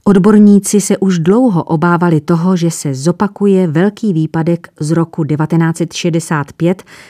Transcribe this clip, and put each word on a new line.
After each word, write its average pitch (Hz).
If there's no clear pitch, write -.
Odborníci 202
se 196
už 190
dlouho 190
obávali 170
toho, 175
že 165
se 147
zopakuje 185
velký 196
výpadek 160
z 151
roku 165
devatenáct 160
set 165
šedesát 160
pět, 180